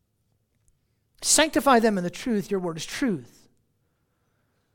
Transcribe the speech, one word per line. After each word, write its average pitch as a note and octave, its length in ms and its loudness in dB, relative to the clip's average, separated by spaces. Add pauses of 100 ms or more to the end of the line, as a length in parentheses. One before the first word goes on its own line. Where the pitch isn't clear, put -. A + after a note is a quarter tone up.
(1200)
"Sanctify C#4 560 4
them G#3+ 180 2
in F3+ 60 -4
the F3 80 -6
truth, G#3+ 400 -4
your G3 80 -2
word E3+ 180 -6
is D3+ 80 -10
truth." - 640 -6 (1200)